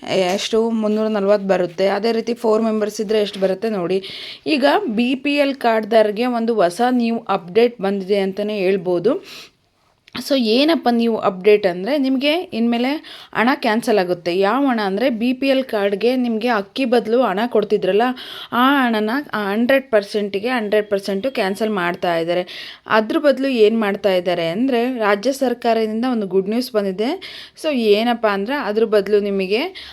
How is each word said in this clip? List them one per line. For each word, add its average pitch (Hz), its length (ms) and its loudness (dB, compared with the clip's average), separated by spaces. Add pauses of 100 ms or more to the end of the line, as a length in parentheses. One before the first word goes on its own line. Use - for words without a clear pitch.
(360)
ಎಷ್ಟು 220 340 0
ಮುನ್ನೂರ 214 380 0
ನಲ್ವತ್ತು 202 400 2
ಬರುತ್ತೆ. 180 400 0
ಅದೇ 202 240 0
ರೀತಿ 226 220 -2
ಫೋರ್ 220 280 0
ಮೆಂಬರ್ಸ್ 214 400 -2
ಇದ್ದರೆ 214 200 0
ಎಷ್ಟು 202 180 -4
ಬರುತ್ತೆ 190 300 0
ನೋಡಿ. 185 300 -2 (480)
ಈಗ 285 140 0 (260)
ಬಿ 240 280 0
ಪಿ 285 200 -2
ಎಲ್ 277 200 0
ಕಾರ್ಡ್ದಾರ್ಗೆ 220 680 2
ಒಂದು 233 360 -2
ಹೊಸ 175 280 0
ನ್ಯೂ 233 280 0 (180)
ಅಪ್ಡೇಟ್ 196 460 0
ಬಂದಿದೆ 196 380 0
ಅಂತಲೇ 208 360 -2 (100)
ಹೇಳ್ಬೋದು. 180 460 0 (1160)
So 285 80 2
ಏನಪ್ಪ 262 560 2
ನ್ಯೂ 233 240 2 (140)
ಅಪ್ಡೇಟ್ 202 420 4
ಅಂದರೆ 196 260 -2
ನಿಮಗೆ 269 360 0 (260)
ಇನ್ಮೇಲೆ 233 320 0 (460)
ಹಣ 226 180 4
ಕ್ಯಾನ್ಸಲ್ 226 480 2
ಆಗುತ್ತೆ. 175 360 -2
ಯಾವ 226 260 2
ಹಣ 240 140 0 (100)
ಅಂದರೆ 214 200 0
ಬಿ 240 240 0
ಪಿ 254 200 -2
ಎಲ್ 262 100 2
ಕಾರ್ಡ್‌ಗೆ 208 520 0
ನಿಮಗೆ 233 320 -2
ಅಕ್ಕಿ 233 380 -2
ಬದಲು 233 360 2
ಹಣ 202 180 0 (160)
ಕೊಡ್ತಿದ್ರಲ್ಲ, 202 460 2 (500)
ಆ 254 340 4
ಹಣನ 214 240 0 (420)
ಹಂಡ್ರೆಡ್ 254 400 2
ಪರ್ಸೆಂಟಿಗೆ 202 580 0
ಹಂಡ್ರೆಡ್ 214 400 0
ಪರ್ಸೆಂಟು 196 420 -2
ಕ್ಯಾನ್ಸಲ್ 208 380 -2 (120)
ಮಾಡ್ತಾ 175 360 -2
ಇದ್ದಾರೆ. 175 280 -2 (420)
ಅದ್ರ 220 300 2 (100)
ಬದಲು 269 200 2 (180)
ಏನು 226 200 2
ಮಾಡ್ತಾ 202 280 0
ಇದ್ದಾರೆ 175 340 0
ಅಂದರೆ 240 520 -2
ರಾಜ್ಯ 208 340 0 (100)
ಸರ್ಕಾರದಿಂದ 226 680 0
ಒಂದು 214 160 -2
ಗುಡ್ 185 220 0
ನ್ಯೂಸ್ 247 280 -2
ಬಂದಿದೆ. 202 340 -2 (520)
So 320 80 -2
ಏನಪ್ಪ 233 540 2
ಅಂದರೆ 202 300 -2
ಅದ್ರ 220 280 -2
ಬದಲು 208 360 2
ನಿಮಗೆ 202 440 0 (300)